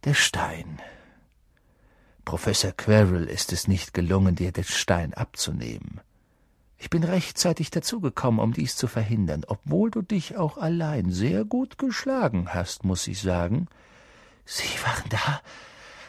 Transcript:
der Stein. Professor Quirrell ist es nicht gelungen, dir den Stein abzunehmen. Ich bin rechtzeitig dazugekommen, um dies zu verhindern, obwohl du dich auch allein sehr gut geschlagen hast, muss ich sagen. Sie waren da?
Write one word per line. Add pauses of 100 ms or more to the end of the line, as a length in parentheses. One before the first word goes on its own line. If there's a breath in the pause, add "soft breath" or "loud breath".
der
Stein. (1400 loud breath)
Professor
Quirrell
ist
es
nicht
gelungen,
dir
den
Stein
abzunehmen. (760)
Ich
bin
rechtzeitig
dazugekommen,
um
dies
zu
verhindern,
obwohl
du
dich
auch
allein
sehr
gut
geschlagen
hast,
muss
ich
sagen. (760 loud breath)
Sie (160)
waren
da? (680 loud breath)